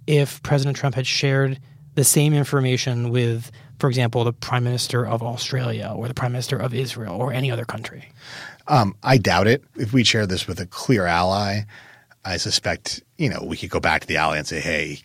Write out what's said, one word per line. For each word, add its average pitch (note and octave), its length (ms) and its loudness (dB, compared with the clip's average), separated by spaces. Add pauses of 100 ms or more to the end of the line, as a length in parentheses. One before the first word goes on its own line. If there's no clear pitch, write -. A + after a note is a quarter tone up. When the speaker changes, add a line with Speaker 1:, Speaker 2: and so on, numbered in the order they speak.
Speaker 1:
if C#3+ 380 2
President C#3 320 2
Trump C#3 200 -2
had C3 120 -2
shared C3+ 520 0 (360)
the C#3 80 4
same D3+ 300 4
information B2+ 760 2
with, A#2 420 0 (280)
for D3 80 2
example, A#2+ 380 2
the A#2 80 0
Prime B2 300 -2
Minister B2 420 0
of A2+ 180 -2
Australia A#2 720 -4
or A2+ 120 -6
the B2+ 60 -6
Prime B2 200 -4
Minister B2+ 240 -4
of B2 160 -4
Israel A#2+ 420 -6
or A#2+ 160 -2
any C3 200 -2
other A#2 140 -4
country? - 440 -10 (580)
Speaker 2:
Um, A2+ 360 4
I C3+ 140 6
doubt F#2+ 300 4
it. B2+ 160 4 (120)
If A2+ 180 -6
we B2+ 100 6
shared G#2+ 260 2
this F2+ 180 -4
with F2+ 120 -6
a F#2 60 -8
clear G2+ 400 0
ally, F#2+ 560 2 (640)
I F#2 120 -4
suspect, - 640 -4 (160)
you C#3+ 120 0
know, E2 140 -4
we E2 120 -6
could - 140 -10
go F2 100 -2
back D2+ 220 2
to - 60 -18
the D#2+ 100 0
ally D#2 200 2
and D2+ 80 -4
say, E2 140 -6
"Hey, D2+ 460 -4